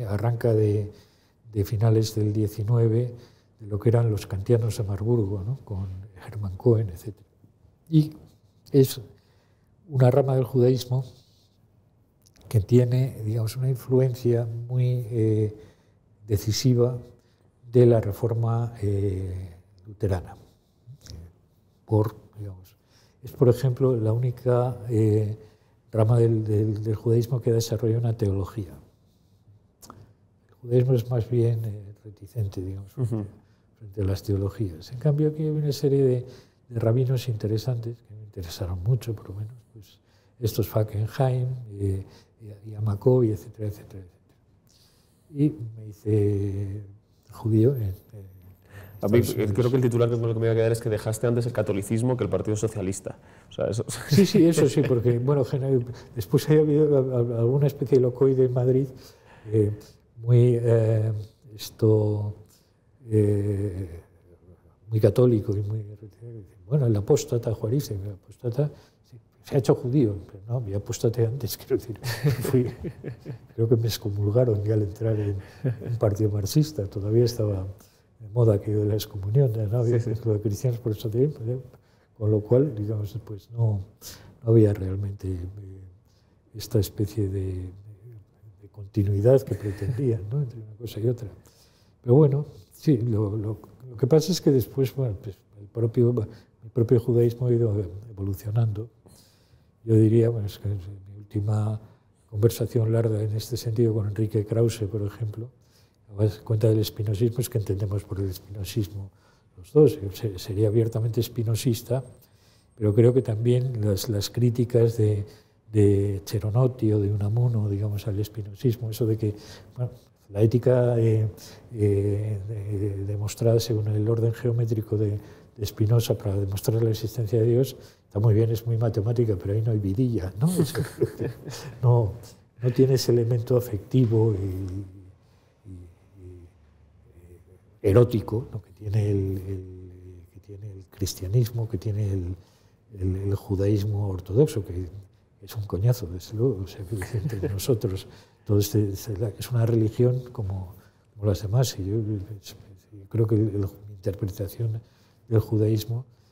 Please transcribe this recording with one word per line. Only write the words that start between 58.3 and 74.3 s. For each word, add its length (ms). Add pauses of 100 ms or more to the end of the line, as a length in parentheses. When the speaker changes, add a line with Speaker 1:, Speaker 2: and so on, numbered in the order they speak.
Speaker 1:
en 80
Madrid, 340 (640)
eh, 200 (460)
muy, 440
eh, 520 (420)
esto, 800 (760)
eh, 920 (880)
muy 100
católico 560
y 60
muy, 220 (840)
bueno, 180
el 100
apóstata 600
juarista, 400
el 160
apóstata 580 (340)
se, 140 (260)
se 120
ha 20
hecho 160
judío, 420 (120)
pero 200
no, 100
había 200
apóstate 480
antes, 320
<laughs> 0
quiero 200
decir, 220
fui, 680 (880)
creo 120
que 80
me 120
excomulgaron 760